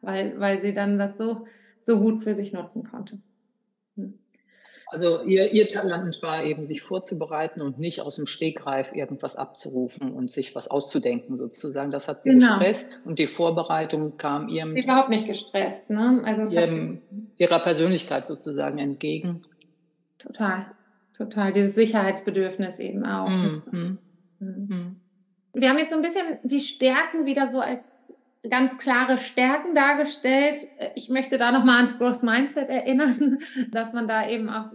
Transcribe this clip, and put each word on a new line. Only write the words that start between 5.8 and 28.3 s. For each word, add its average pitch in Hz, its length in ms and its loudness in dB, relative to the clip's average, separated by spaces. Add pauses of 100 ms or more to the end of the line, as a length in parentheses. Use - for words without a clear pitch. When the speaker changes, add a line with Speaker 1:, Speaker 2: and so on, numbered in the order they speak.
Speaker 2:
war 160 220 -4
eben, 151 220 -4
sich 147 180 -8
vorzubereiten 160 800 -6
und 135 180 -6
nicht 165 220 -6
aus 143 160 -8
dem 151 100 -6
Stegreif 139 680 -4
irgendwas 139 440 -8
abzurufen 131 760 -6
und 127 160 -6
sich - 260 -6
was 120 120 -10
auszudenken 139 680 -2
sozusagen. 139 540 -8
Das 143 180 -6
hat 147 140 -10
sie 262 80 2
Speaker 1:
Genau. 254 180 12
Speaker 2:
gestresst 214 580 2
und 160 120 -6
die 156 100 4
Vorbereitung 160 920 0
kam 147 320 -4
ihrem 160 260 -4
Speaker 1:
Überhaupt 262 340 4
nicht 220 160 0
gestresst, 196 640 -6
ne? 233 360 4
Also 214 180 0
es 202 120 -2
hat 170 120 4
Speaker 2:
ihrem, 160 340 -4 (360)
ihrer 170 220 4
Persönlichkeit 165 680 0
sozusagen 143 500 -6
entgegen. 156 640 -6 (800)
Speaker 1:
Total, 196 480 -6 (500)
total. 208 360 -2
Dieses 202 200 2
Sicherheitsbedürfnis 190 1040 0
eben 190 260 -6
auch, 190 260 -4
ne? 170 420 0
Speaker 2:
Mhm. 175 80 -6
Speaker 1:
Mhm. - 680 -10 (200)
Speaker 2:
Mhm. 180 280 -8 (600)
Speaker 1:
Wir 262 140 4
haben 269 100 4
jetzt 311 120 -2
so 320 60 0
ein 311 60 0
bisschen 339 400 -2
die 269 160 0
Stärken 294 680 0
wieder 269 220 0
so 247 140 -2
als - 520 -8 (360)